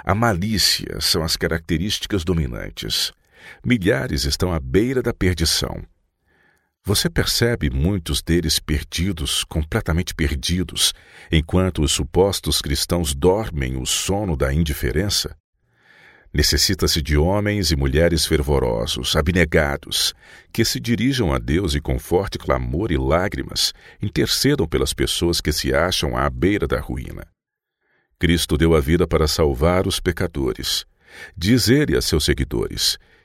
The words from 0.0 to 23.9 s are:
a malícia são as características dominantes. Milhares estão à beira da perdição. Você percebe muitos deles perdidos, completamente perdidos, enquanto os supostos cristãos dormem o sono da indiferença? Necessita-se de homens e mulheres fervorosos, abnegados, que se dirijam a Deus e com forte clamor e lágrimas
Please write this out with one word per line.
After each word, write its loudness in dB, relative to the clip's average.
a 0
malícia 0
são 0
as -2
características -2
dominantes. -2
Milhares 2
estão 0
à 0
beira 2
da -2
perdição. -2
Você 0
percebe 0
muitos -2
deles 0
perdidos, -4
completamente -2
perdidos, -2
enquanto 2
os 2
supostos 2
cristãos -2
dormem 0
o -6
sono -2
da 0
indiferença? 0
Necessita-se 2
de 0
homens 2
e 0
mulheres 2
fervorosos, 0
abnegados, 0
que 2
se -2
dirijam 2
a 2
Deus 0
e 0
com -2
forte 0
clamor -2
e 2
lágrimas -2